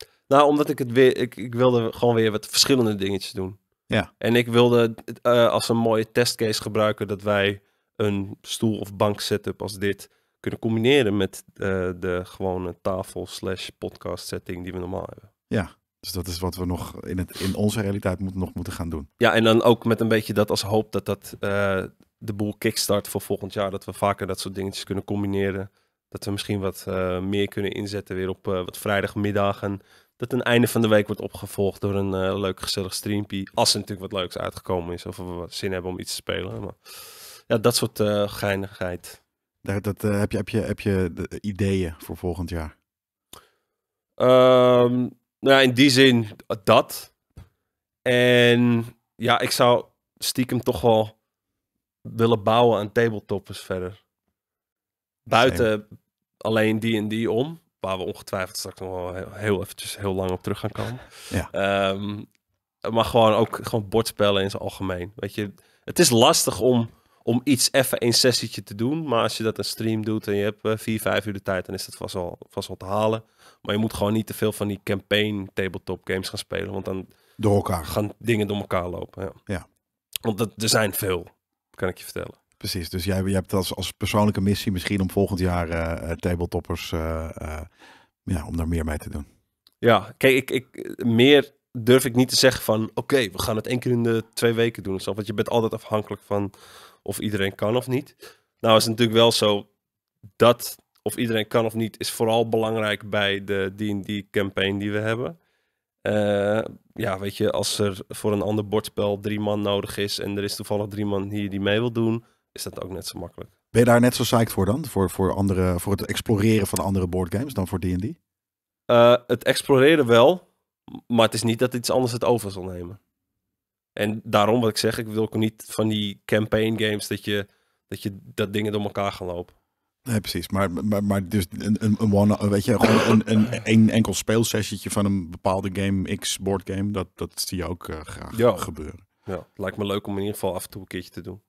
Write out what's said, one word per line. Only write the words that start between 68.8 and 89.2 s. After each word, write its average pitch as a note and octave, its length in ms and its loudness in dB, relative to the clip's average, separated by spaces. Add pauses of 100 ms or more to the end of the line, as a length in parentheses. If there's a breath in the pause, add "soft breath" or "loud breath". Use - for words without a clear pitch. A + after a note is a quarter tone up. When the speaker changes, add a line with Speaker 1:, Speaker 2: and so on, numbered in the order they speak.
Speaker 1:
maar A#2 140 2
als A2 140 -2
je - 60 -8
dat A2 160 -2
een G2+ 60 -6
stream A2 400 -4
doet G#2+ 240 -4
en G#2 60 0
je G2+ 80 0
hebt, G#2 220 -4
eh, A2 120 0
vier, A2 240 -4
vijf G2 260 -2
uur G#2+ 60 -6
de G2 100 -12
tijd, F#2 240 -4
dan F#2+ 80 -8
is F#2 120 -8
dat - 100 -18
vast F2+ 180 -10
wel, F2 240 -8 (100)
vast - 200 -10
wel F#2+ 80 -12
te - 100 -16
halen. A2 380 0 (380 soft breath)
Maar G#2 120 -4
je G#2 60 0
moet A2 140 -2
gewoon G#2 180 0
niet A2 140 0
te - 80 -10
veel G#2+ 180 -2
van G2+ 160 -6
die G2+ 160 -6
campaign G#2 720 -2
tabletop F#2 500 -6
games F#2+ 240 -4
gaan G2+ 100 -10
spelen, F2+ 340 -8
want G2 120 -8
dan F#2+ 240 -6 (280 soft breath)
Speaker 2:
Door G#2 180 2
elkaar. F#2 300 0
Speaker 1:
gaan G#2 340 -4
dingen G#2+ 280 0
door G2+ 100 -4
elkaar F#2 320 -4
lopen, F2+ 360 -10
ja. - 80 -10 (120)
Speaker 2:
Ja. F#2 220 -8 (540)
Speaker 1:
Want G#2+ 180 -2
dat, G#2 240 -4
er A2+ 60 0
zijn G#2+ 240 2
veel, F#2 340 -4 (440)
kan - 180 -4
ik F2+ 100 -8
je - 60 -20
vertellen. F2 300 -12 (220)
Speaker 2:
Precies, F#2 340 -8
dus F2+ 140 -6
jij, F#2+ 180 0
jij G2 100 -2
hebt F#2+ 200 -2
als, F#2+ 220 -2
als - 180 -6
persoonlijke G#2 480 0
missie G2+ 320 0
misschien F#2+ 280 -2
om F#2 100 0
volgend G2 280 0
jaar, F2 300 0
eh, E2 420 -4
eh, E2+ 60 -4
tabletoppers, F2 760 -4
eh, D#2+ 420 -4
eh, D#2 260 -10 (600 soft breath)
ja, D#2+ 240 -4
om D#2+ 100 -8
daar D#2+ 120 -2
meer E2 160 0
mee D2+ 140 -4
te - 120 -12
doen. D2 160 -8 (520)